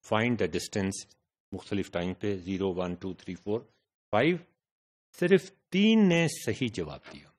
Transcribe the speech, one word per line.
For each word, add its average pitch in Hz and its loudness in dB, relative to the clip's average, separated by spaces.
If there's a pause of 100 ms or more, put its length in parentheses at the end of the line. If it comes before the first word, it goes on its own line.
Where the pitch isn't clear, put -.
"Find 113 2
the 98 0
distance," 95 -6 (360)
मुख्तलिफ 90 -6
टाइम 90 -4
पे, 104 -4
ज़ीरो, 95 -2
वन, 90 -4
टू, 90 -10
थ्री, 92 -12
फ़ोर, 104 -6 (520)
फ़ाइव, 151 0 (680)
सिर्फ 180 4 (240)
तीन 214 6
ने 170 4
सही 123 -4
जवाब 78 -8 (100)
दिया - -20